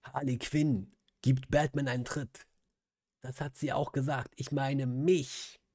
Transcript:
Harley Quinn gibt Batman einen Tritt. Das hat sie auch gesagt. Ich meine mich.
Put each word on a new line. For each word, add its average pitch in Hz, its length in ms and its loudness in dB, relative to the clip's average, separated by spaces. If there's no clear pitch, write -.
Harley 135 360 -2
Quinn 143 540 2
gibt 131 260 4
Batman 147 380 2
einen 123 180 0
Tritt. - 420 -6
Das 131 140 -8
hat 143 160 -6
sie 139 160 -2
auch 143 180 0
gesagt. 135 460 -2
Ich 135 160 -6
meine 139 340 0
mich. 139 760 0